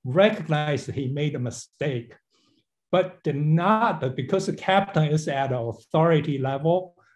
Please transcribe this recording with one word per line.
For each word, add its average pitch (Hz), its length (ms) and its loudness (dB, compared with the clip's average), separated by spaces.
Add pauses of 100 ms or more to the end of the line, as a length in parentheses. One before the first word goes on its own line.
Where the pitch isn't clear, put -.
recognized 151 840 0
he 127 180 -4
made 143 260 -4
a 139 40 -6
mistake, 123 760 -8 (800)
but 180 300 0
did 143 140 -2
not, 165 760 2
because 190 300 -2
the 190 80 -4
captain 190 520 2
is 156 220 0
at 139 260 -2
an 127 40 -2
authority 151 800 0
level, 147 580 -2 (220)